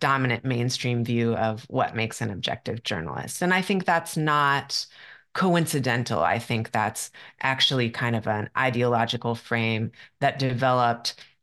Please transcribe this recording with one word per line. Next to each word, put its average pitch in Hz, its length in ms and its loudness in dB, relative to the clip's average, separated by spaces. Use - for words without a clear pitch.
dominant 131 440 2
mainstream 123 600 0
view 117 320 0
of 110 320 -2
what 120 260 -2
makes 113 260 -4
an 113 100 -4
objective - 520 -6
journalist. 80 580 -6
And 180 140 2
I 185 80 2
think 190 220 -2
that's 165 320 0
not 147 680 2
coincidental. 131 920 2
I 95 160 2
think 113 320 -4
that's 110 400 -2
actually 131 480 2
kind 117 280 -2
of 110 100 -2
an 107 320 -2
ideological 120 800 0
frame 113 560 -2
that 135 220 0
developed, 127 840 2